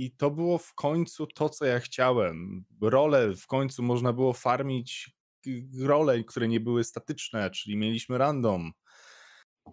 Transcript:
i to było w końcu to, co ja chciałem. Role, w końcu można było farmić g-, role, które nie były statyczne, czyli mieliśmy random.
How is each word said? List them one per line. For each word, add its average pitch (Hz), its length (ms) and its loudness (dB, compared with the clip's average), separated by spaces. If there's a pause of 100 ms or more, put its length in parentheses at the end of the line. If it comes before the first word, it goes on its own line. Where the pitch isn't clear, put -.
i 127 60 -8
to 147 200 0
było 170 280 0
w - 160 -16
końcu 156 520 -2
to, - 220 -2
co 151 160 -6
ja 123 160 2
chciałem. 95 840 0 (180)
Role, 127 540 4
w - 100 -16
końcu 131 360 -2
można 120 300 0
było 127 200 2
farmić 127 800 -4 (360)
g-, 131 400 -6
role, 143 380 4
które 113 240 -2
nie 113 120 2
były 120 240 2
statyczne, - 680 -6
czyli - 260 -6
mieliśmy 113 420 -2
random. 117 540 0 (1000)